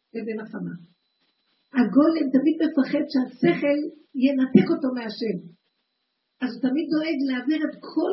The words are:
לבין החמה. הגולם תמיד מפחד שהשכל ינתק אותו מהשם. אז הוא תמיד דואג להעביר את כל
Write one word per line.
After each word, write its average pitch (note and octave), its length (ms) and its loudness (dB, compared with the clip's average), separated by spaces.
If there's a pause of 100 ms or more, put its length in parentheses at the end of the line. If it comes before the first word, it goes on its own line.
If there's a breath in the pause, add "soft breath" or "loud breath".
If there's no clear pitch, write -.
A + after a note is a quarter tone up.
(140)
לבין A3 260 -6
החמה. F3+ 340 -10 (1040)
הגולם C#4+ 480 4 (100)
תמיד D#4 280 2
מפחד C#4+ 480 0
שהשכל C#4+ 680 0 (440)
ינתק C4+ 500 4
אותו D#4+ 220 -2
מהשם. A3 400 -6 (1080)
אז A#3+ 120 -4
הוא - 120 -10
תמיד D4 280 -2
דואג D#4 240 -2 (100)
להעביר C4 380 -2
את - 80 -6 (180)
כל F4 200 0